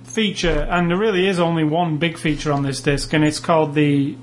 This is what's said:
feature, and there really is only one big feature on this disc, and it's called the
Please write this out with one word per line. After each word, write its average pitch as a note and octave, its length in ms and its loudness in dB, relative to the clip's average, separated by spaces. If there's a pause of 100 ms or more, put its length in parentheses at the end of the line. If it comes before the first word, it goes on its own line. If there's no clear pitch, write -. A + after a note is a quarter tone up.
feature, E3+ 680 -2
and F3 180 2
there F3 80 0
really G3 300 2
is F#3 120 0
only E3 240 0
one D#3 340 0
big D#3+ 200 -2
feature D3+ 340 -2
on C#3 120 0
this C3+ 160 -4
disc, C#3 340 -2
and D3+ 100 4
it's D3+ 160 0
called D#3 360 0
the C#3+ 480 2